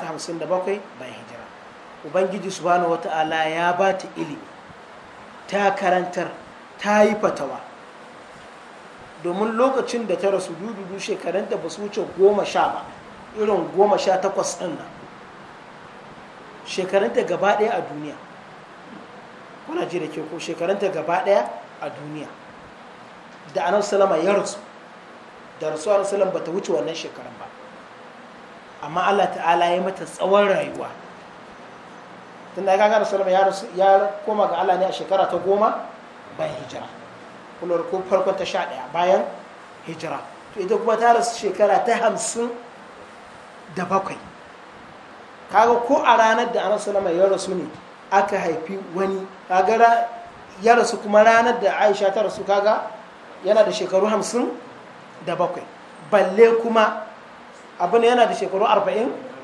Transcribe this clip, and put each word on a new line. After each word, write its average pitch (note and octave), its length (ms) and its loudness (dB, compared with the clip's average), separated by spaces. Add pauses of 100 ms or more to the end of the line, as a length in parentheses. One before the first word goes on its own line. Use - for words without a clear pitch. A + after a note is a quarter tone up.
ta D3 80 -10
hamsin E3 320 -8
da D3+ 40 -8
bakwai F#3 340 -2 (180)
bayan B2 160 -16
hijira. A2+ 320 -18 (580)
Ubangiji F#3 460 -2
subhanahu F3 400 0
wa E3 80 0
ta'ala D#3+ 480 -2
ya E3+ 320 0
ba F#3+ 160 2
ta F#3 120 -10 (120)
ilimi, D#3 240 -8 (1040)
ta G3 240 2
karantar, F3+ 580 0 (540)
ta G#3 240 4
yi G#3+ 80 2
fatawa. D3+ 460 -4 (1600)
Domin G3 340 -2
lokacin A#3+ 500 0
da F3+ 100 -2
ta F#3+ 140 0
rasu, F#3+ 220 -2
dududu G3 480 -12
shekarunta G3 560 -4
ba E3 140 -8
su G#3 100 -12
wuce G3+ 240 -6 (140)
goma G3 260 6
sha E3 240 0
ba, - 160 -6 (560)
irin G3 340 0
goma G3 240 6
sha F#3 220 2
takwas F#3+ 400 -4
ɗin E3+ 160 -8
nan. - 100 -14 (1800)
Shekarunta G3 580 0
gaba F3+ 320 0
ɗaya G#3+ 160 2
a F3+ 80 -2
duniya. D3 340 -10 (1500)
Kuna E4 220 -4
ji F3 100 -6
da D#3 140 -4
ke D#3+ 160 -8
ko? E3+ 100 -12
Shekarunta F3 540 -2
gaba E3 320 -2
ɗaya G3+ 240 4 (320)
a D3+ 80 -10
duniya. D3 400 -14 (1300)
Da F3 100 -2
Annabi G3 180 2
sallama F#3+ 380 2
ya F#3 160 2
rasu, - 220 -4 (1000)
da D#3 140 -4
rasuwar G3 320 0
Annabi - 80 -4
sallama F#3+ 200 2
bata E3 200 -4
wuce G3 160 -4
wannan D#3+ 260 0
shekarun B2 460 -12
ba. G2 60 -14 (1400)
Amma E3 260 -2
Allah F#3+ 240 2
ta'ala F3 400 2
ya F3+ 80 2
mata F#3 240 -6
tsawon G3 440 2
rayuwa. D#3 400 -2 (1700)
Tunda F#3+ 180 0
ya F#3+ 60 6
kaga G#3+ 220 6
Annabi G3 100 0
sallama F#3+ 200 0
ya F#3+ 180 4
rasu, - 160 -4 (100)
ya G3 240 6 (280)
koma G#3 220 0
ga F3 120 -2
Allah F#3 160 2
ne F3+ 80 0
a F#3 80 -2
shekara F#3 380 0
ta F3+ 80 -2
goma G3 420 2 (560)
bayan D#3 240 -6
hijira. B2 260 -12 (760)
Kun E3+ 80 -8
lura E3+ 160 0
ko F#3 240 -4
farkon F#3+ 280 0
ta F#3 80 -6
sha F3 220 -4
ɗaya - 260 -12
bayan F#3 320 2 (600)
hijira. E3 340 -10 (340)
To A3 60 -8
ita F#3+ 160 0
kuma A3 200 2
ta A#3 180 6
rasu G#3 240 0
shekara G3 460 2
ta A#3 120 2
hamsin A3+ 540 -2 (1300)
da F3+ 80 -4
bakwai. F#3+ 340 -2 (1300)
Kaga A3+ 240 6 (100)
ko D4+ 160 4
a A#3+ 160 6
ranar A3+ 340 4
da G3 140 -2
Annabi G#3 160 0
sallama G3 280 0
ya F3+ 180 4
rasu F#3+ 260 -2
ne F3+ 140 -6 (420)
aka G3 280 2
haifi F3 400 -4 (160)
wani, F#3+ 320 -2 (220)
kaga F#3 300 4
ra-, A#3 300 6 (540)
ya A3+ 120 8
rasu G#3+ 240 2
kuma G#3+ 240 4
ranar A#3 380 6
da F3+ 180 0
Aisha G3+ 340 2
ta A3 100 0
rasu, F#3 220 -4
kaga G3+ 460 2 (540)
yana G#3 200 4
da F3+ 80 0
shekaru F#3 340 0
hamsin A3 440 0 (760)
da E3+ 100 -4
bakwai. F3 280 -4 (460)
Balle G#3+ 520 6
kuma A3+ 440 2 (720)
abin F3+ 240 2
yana A#3 240 4
da G3 80 -2
shekaru G3 320 -2
arba'in G#3 440 0 (340)